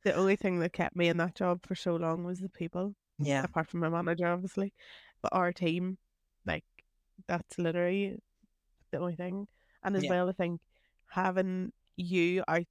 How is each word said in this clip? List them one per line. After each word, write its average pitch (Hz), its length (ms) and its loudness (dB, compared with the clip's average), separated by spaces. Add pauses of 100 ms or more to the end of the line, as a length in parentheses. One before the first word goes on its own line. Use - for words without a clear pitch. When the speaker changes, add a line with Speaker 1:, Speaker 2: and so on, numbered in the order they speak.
Speaker 1:
The 196 100 4
only 190 240 4
thing 180 220 0
that 170 120 0
kept - 240 -2
me 175 140 4
in 165 80 2
that 165 180 0
job 180 300 0
for 190 100 -4
so 175 200 -2
long 165 280 -2
was 180 160 -6
the 190 100 -6
people. 185 460 -6 (220)
Speaker 2:
Yeah. 139 260 2
Speaker 1:
Apart 160 240 -2
from 170 140 -4
my 160 80 0
manager, 170 380 0
obviously. 185 460 -2 (480)
But - 120 0
our 175 180 2
team, 180 460 0 (480)
like, 160 180 -2 (640)
that's - 300 -4
literally 175 640 0 (720)
the - 80 -4
only 175 160 -2
thing. 185 320 -6 (360)
And 196 140 0
as 185 60 2
Speaker 2:
Yeah. 185 80 0
Speaker 1:
well, 180 180 4
I 190 40 -2
think 170 280 -2 (460)
having 185 680 0 (240)
you 180 500 2
out 170 240 0